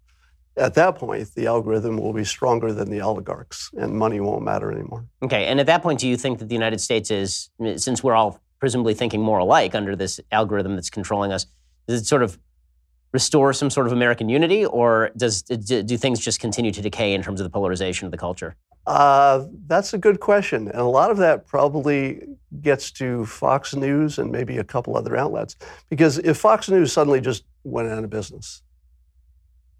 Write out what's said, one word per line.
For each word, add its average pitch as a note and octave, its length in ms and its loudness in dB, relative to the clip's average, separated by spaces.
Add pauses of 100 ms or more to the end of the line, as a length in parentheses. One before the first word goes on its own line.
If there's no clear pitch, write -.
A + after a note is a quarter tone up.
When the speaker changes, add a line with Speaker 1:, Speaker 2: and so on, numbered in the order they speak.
(560)
Speaker 1:
At B2+ 180 2
that F3 220 4
point, G#2+ 400 -6
the A#2 100 -2
algorithm A2+ 520 0
will G#2+ 140 -2
be G#2+ 120 -4
stronger A#2 480 0
than G#2 180 -6
the G#2 100 -6
oligarchs, - 800 -6
and G#2+ 180 -4
money A2 220 0
won't G#2 240 -2
matter G2+ 300 -4
anymore. A2+ 320 -10 (180)
Speaker 2:
Okay, A2+ 240 -2
and C3 140 2
at C3+ 60 0
that E3 160 4
point, D3+ 180 0
do C3 80 -2
you B2 80 0
think B2 240 -4
that A2+ 80 -10
the A#2+ 80 -4
United A2+ 240 -2
States A2+ 320 -2
is, G2 380 -4 (260)
since A#2+ 260 -4
we're B2+ 120 4
all A2 260 2 (180)
presumably A#2+ 360 0
thinking G#2+ 260 -2
more A2 180 2
alike G2+ 380 4
under G2 180 -4
this F#2 240 -4 (140)
algorithm G2+ 420 0
that's F2+ 160 -8
controlling G2+ 400 -4
us, F#2+ 160 -4 (400)
does A#2 140 -2
it G#2 60 -8
sort C3+ 180 2
of F#2+ 120 -2 (760)
restore C#3 400 4
some C#3 180 -2
sort C3 160 0
of A#2 60 0
American A#2+ 360 2
unity, E3+ 380 2
or A#2 500 2
does, A#2 260 -2
do, A2 400 -2
do A2+ 140 -2
things B2 220 0
just - 220 -4
continue A2+ 320 -2
to F#2+ 100 -8
decay G#2 320 -2
in F#2+ 80 -2
terms G2 180 -6
of G2 40 -4
the F2 60 -8
polarization F#2 560 -2
of F2+ 40 -10
the E2 80 -8
culture? F2 360 -8 (320)
Speaker 1:
Uh, C#3 580 6 (220)
that's F#3+ 280 0
a G#3+ 40 -2
good G3+ 200 4
question, E3 500 0
and A#2 120 -4
a B2 40 2
lot C3 260 4
of G#3 80 0
that D#3+ 280 4
probably C#3+ 800 0 (340)
gets C#3+ 300 0
to B2 360 -4
Fox C3 480 -2
News C#3+ 440 0
and A#2 140 -4
maybe B2 260 -4
a - 60 -4
couple A#2+ 320 -4
other - 200 -2
outlets, A#2+ 400 -4 (320)
because D3+ 300 4
if D#3+ 180 2
Fox A3 320 4
News F3+ 240 4
suddenly C#3+ 280 4
just B2 240 -4 (200)
went A#2+ 240 -6
out A2 140 -6
of G#2+ 80 -10
business, - 520 -10 (1160)